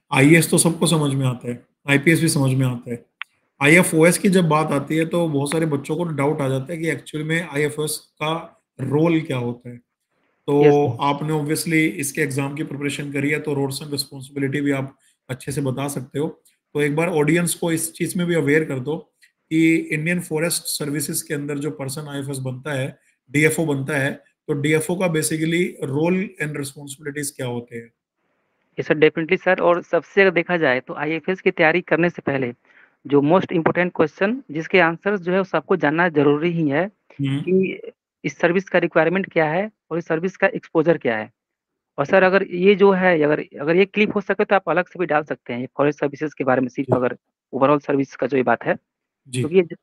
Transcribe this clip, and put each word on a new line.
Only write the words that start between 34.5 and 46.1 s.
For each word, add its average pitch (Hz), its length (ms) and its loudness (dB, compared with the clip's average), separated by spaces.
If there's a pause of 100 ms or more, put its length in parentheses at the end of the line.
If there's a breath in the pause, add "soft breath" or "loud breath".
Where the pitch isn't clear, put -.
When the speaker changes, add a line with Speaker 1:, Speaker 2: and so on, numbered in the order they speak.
Speaker 2:
जिसके 160 280 0
answers 175 420 0
जो 170 100 -4
है, 185 60 2
वो 190 60 0
सबको 180 320 0
जानना 160 340 2
जरूरी 147 420 2
ही 165 180 0
है 156 160 0
Speaker 1:
हम्म। 143 560 -6
Speaker 2:
कि 185 400 0 (440)
इस - 120 -6
service 175 320 0
का 180 100 2
requirement 170 540 0
क्या 160 120 2
है 185 260 -2 (200)
और 160 60 -4
इस 170 80 -6
service 170 320 -4
का 196 100 0
exposure 165 500 0
क्या 117 200 -2
है। 110 140 -8 (640)
और 143 80 -2
sir, 190 180 4
अगर 190 200 2
ये 185 320 4
जो 196 160 6
है, 180 300 2
अगर, 151 240 0 (160)
अगर 160 140 0
ये 196 100 6
clip 202 300 0
हो 202 60 0
सके, 208 240 -2
तो 202 100 2
आप 190 140 0
अलग 175 180 0
से 175 120 -16
भी 175 60 0
डाल 151 180 0
सकते 131 300 -10
हैं, 120 60 -6
ये 127 80 -8 (100)
forest 147 220 0
services 139 340 -4